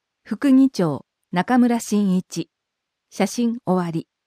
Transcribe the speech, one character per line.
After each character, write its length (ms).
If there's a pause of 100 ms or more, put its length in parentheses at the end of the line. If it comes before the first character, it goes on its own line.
(240)
副 280
議 180
長、 360 (240)
中 280
村 200
真 380
一。 340 (600)
写 160
真 380
終 220
わ 40
り。 180 (180)